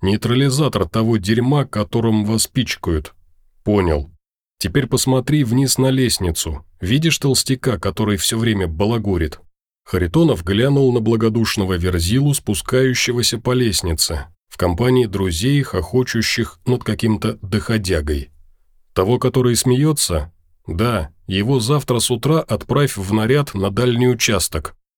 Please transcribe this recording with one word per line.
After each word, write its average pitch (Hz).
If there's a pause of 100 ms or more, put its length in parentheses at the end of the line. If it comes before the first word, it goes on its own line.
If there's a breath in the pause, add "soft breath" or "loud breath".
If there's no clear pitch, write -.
Нейтрализатор 120
того 113
дерьма, 120
которым 110
вас 110
пичкают. - (500)
Понял. 87 (480)
Теперь 127
посмотри 131
вниз 123
на 131
лестницу. 95 (140)
Видишь 143
толстяка, 131
который 101
всё -
время 107
балагурит? 98 (440)
Харитонов 92
глянул 127
на 120
благодушного 110
Верзилу, 90
спускающегося 127
по 127
лестнице, 87 (220)
в -
компании 117
друзей, 95
хохочущих 117
над 123
каким-то 110
доходягой. 92 (600)
Того, 101
который 127
смеётся? 127 (360)
Да, 95 (160)
его 101
завтра 123
с -
утра 135
отправь -
в 98
наряд 127
на 98
дальний 120
участок. 107 (220)